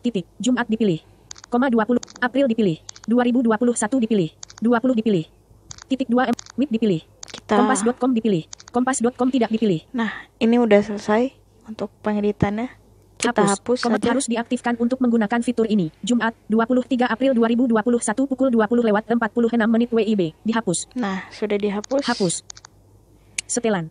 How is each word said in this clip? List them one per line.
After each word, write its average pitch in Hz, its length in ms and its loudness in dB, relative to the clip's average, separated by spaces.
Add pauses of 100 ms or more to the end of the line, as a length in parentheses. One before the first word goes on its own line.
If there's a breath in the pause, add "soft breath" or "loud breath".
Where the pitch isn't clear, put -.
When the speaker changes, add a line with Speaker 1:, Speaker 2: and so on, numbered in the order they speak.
Speaker 1:
Titik. 208 320 -4
Jumat 226 320 -2
dipilih. 214 320 0 (480)
Koma 247 240 0
dua 214 140 2
puluh. 247 160 0 (180)
April 262 240 0
dipilih. 220 320 0 (320)
Dua 240 160 2
ribu 247 160 2
dua 220 160 2
puluh 240 160 0
satu 226 240 -2
dipilih. 214 320 0 (320)
Dua 233 160 2
puluh 254 160 0
dipilih. 214 320 0 (640)
Titik 262 220 -4
dua 240 180 2
M. 240 60 0 (260)
Week 294 80 -2
dipilih. 214 320 0 (240)
Speaker 2:
Kita - 320 -2
Speaker 1:
Kompas 247 240 2
dot 233 160 0
com 254 160 0
dipilih. 214 320 0 (240)
Kompas 254 320 -2
dot 240 160 -2
com 254 160 0
tidak 220 160 0
dipilih. 214 320 0 (140)
Speaker 2:
Nah, 226 420 -6
ini 240 240 4
udah 208 220 4
selesai 214 500 -2 (320)
untuk 220 240 -10 (160)
pengeditannya. 208 640 -2 (460)
Kita - 260 0
Speaker 1:
Hapus. 202 160 4
Speaker 2:
hapus 247 240 -2
Speaker 1:
Koma 226 160 0
Speaker 2:
saja. 240 160 0
Speaker 1:
harus 269 160 0
diaktifkan 233 480 -2
untuk 240 240 0
menggunakan 233 400 2
fitur 240 240 0
ini. 196 240 0 (160)
Jumat, 233 400 0
dua 226 240 2
puluh 254 160 2
tiga 247 240 0
April 262 240 0
dua 226 160 2
ribu 240 160 2
dua 226 160 2
puluh 240 160 0
satu 254 320 -2
pukul 262 240 0
dua 220 160 2
puluh 240 160 2
lewat 214 240 0
empat 233 240 -2
puluh 233 160 2
enam 226 160 0
menit 233 240 2
W 226 160 0
I 220 80 0
B. 196 80 0 (240)
Dihapus. 220 480 -2
Speaker 2:
Nah, 196 400 -6
sudah 208 240 -4
dihapus. 208 480 -4
Speaker 1:
Hapus. 208 400 -2 (1040)
Setelan. 202 420 -2